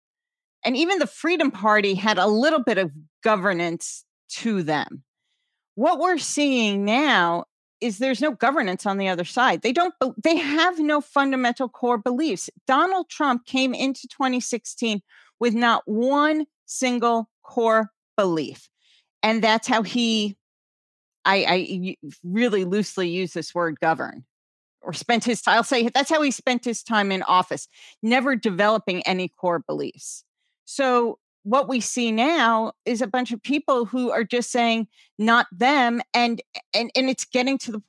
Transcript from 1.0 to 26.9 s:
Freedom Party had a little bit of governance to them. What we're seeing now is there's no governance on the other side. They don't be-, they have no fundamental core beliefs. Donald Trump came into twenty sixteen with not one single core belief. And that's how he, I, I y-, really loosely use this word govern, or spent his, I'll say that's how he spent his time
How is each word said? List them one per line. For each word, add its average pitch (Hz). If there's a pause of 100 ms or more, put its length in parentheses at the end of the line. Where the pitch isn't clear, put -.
Freedom 320
Party 202
had 196
a 185
little 254
bit 226
of 185 (320)
governance 175 (260)
to 202
them. 143 (720)
What 285
we're 349
seeing 240
now 202 (360)
is 226
there's 262
no 294
governance 233
on 196
the 196
other 180
side. 233
They 233
don't 339
be-, 262 (140)
they 330
have 320
no 302
fundamental 262
core 240
beliefs. 247 (160)
Donald 339
Trump 254
came 262
into 262
twenty 254
sixteen 220 (360)
with 233
not 233
one 285 (200)
single 233 (140)
core 220 (240)
belief. 165 (540)
And 220
that's 220
how 220
he, 220 (880)
I, 190
I 180
y-, 185 (140)
really 202
loosely 190
use 175
this -
word 165
govern, 160 (560)
or -
spent 226
his, 233
I'll 233
say 240
that's 269
how 320
he 277
spent 247
his 226
time 202